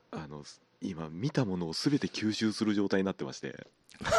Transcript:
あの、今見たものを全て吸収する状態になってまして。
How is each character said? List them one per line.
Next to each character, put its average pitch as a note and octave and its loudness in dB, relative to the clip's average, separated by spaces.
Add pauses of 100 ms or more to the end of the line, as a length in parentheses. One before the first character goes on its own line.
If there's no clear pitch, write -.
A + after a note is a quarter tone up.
(100)
あ D#2 -10
の、 D2 -12 (360)
今 E2 -6
見 F#2+ -2
た C3+ 2
も F#2 0
の F2 -2
を D#2+ -4
全 C#3 2
て F#2+ 0
吸 G#2+ 0
収 G#2+ 2
す G#2+ 0
る G#2 4
状 G2+ 2
態 F#2+ 4
に F#2+ 2
な F#2 0
っ - -2
て - -6
ま C2 -6
し - -10
て。 - -10 (500)